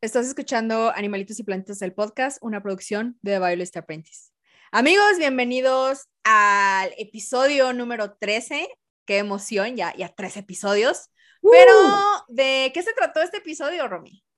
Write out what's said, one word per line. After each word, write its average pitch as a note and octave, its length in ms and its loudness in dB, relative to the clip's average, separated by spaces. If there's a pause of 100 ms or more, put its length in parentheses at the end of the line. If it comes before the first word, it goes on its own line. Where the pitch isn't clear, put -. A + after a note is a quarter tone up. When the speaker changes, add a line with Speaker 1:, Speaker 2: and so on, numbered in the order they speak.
Speaker 1:
Estás A#3+ 280 -2
escuchando A3+ 640 -2
Animalitos G3+ 460 -6
y - 20 -12
Plantitas, G3 400 -8
el F#3 100 -8
podcast, G#3+ 480 -6
una G#3+ 220 -8
producción G#3 580 -8
de G3+ 120 -4
The G3 80 0
Violet F3+ 360 -4
Apprentice. D#3+ 540 -18 (400)
Amigos, F4+ 480 4
bienvenidos C4 880 -2 (160)
al G3+ 760 2
episodio B3+ 760 -2
número A#3+ 420 -8
trece. A#3 540 -6 (360)
Qué G3+ 140 -2
emoción, G3+ 560 -4
ya, F3+ 220 -6
ya F3+ 180 -12
tres G3 220 -12
episodios. G#3 760 -4 (320)
Speaker 2:
¡Uh! G4+ 80 6
Speaker 1:
Pero, B4 220 12 (560)
¿de C4 440 -2
qué D#4+ 120 -6
se A4+ 80 -6
trató E4+ 300 -2
este F4+ 160 -6
episodio, D#4+ 500 -8
Romy? F3 360 -14 (140)